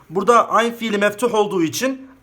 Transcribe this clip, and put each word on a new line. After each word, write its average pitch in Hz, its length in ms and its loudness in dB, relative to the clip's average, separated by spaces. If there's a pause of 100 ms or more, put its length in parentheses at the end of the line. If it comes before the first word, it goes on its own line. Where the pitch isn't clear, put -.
(100)
Burada 202 400 2
ayn 226 220 2
fiili 226 260 -4
meftuh 208 360 0
olduğu 190 280 0
için 247 480 -4 (120)